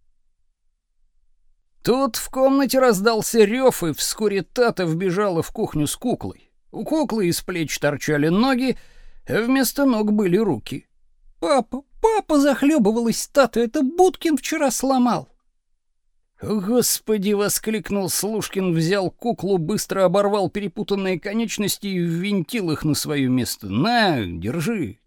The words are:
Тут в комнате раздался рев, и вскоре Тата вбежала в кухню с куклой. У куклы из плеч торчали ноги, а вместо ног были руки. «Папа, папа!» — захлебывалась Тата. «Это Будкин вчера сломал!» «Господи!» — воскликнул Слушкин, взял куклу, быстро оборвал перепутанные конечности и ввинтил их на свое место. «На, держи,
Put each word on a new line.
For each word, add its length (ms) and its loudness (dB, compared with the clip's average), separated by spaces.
Тут 320 2
в 140 -10
комнате 500 2
раздался 640 4
рев, 400 2
и 80 0
вскоре 520 -2
Тата 420 0
вбежала 580 0
в 80 -8
кухню 360 -2
с 100 -6
куклой. 520 -6
У 140 -10
куклы 420 0
из 140 -2
плеч 360 -6
торчали 520 0
ноги, 480 0
а 140 0
вместо 440 0
ног 260 2
были 260 2
руки. 500 -2
«Папа, 440 0
папа!» — 380 2
захлебывалась 880 2
Тата. 320 2
«Это 220 0
Будкин 560 2
вчера 340 -2
сломал!» 580 0
«Господи!» — 920 0
воскликнул 760 -2
Слушкин, 640 -4
взял 360 0
куклу, 480 -2
быстро 460 -2
оборвал 460 2
перепутанные 680 -4
конечности 680 -4
и 120 -2
ввинтил 720 -2
их 120 -4
на 120 2
свое 340 -2
место. 400 -2
«На, 560 2
держи, 800 -6